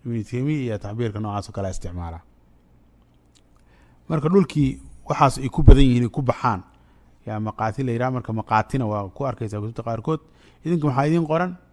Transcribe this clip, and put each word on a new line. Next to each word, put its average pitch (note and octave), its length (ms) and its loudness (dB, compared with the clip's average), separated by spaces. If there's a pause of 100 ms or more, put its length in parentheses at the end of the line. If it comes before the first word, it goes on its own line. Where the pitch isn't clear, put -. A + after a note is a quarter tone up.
Ibn A#2 180 -6
Taymiyyah C3+ 420 -4
iyo A2 120 -4
tacbiirka G#2+ 420 -6
noocaas G#2 300 -6
oo - 20 -18
kale G2 180 -6
isticmaala. F2 500 -10 (1900)
Marka D#3 200 -2
dhulkii D3 500 2 (260)
waxaas C3+ 320 2
ay C3+ 120 -4
ku - 140 0
badan C#3 200 12
yihiin, A#2+ 200 4
ay A2+ 60 -2
ku D3 120 -6
baxaan, A#2+ 400 -2 (640)
yaa G#2+ 140 -6
maqaathi A2 440 -4
la B2 80 -2
yidhaha. B2 200 -2
Marka A#2+ 220 -6
maqaatina A2+ 520 0
waa G#2 240 -4
ku C#3 160 -8
arkaysaa A2 340 -6
kutubta A2 240 -10
qaarkood. A#2 380 -4 (440)
Idinka D#3+ 220 0
maxaa C#3 200 0
idiin E3 200 2
qoran? E3+ 240 0 (220)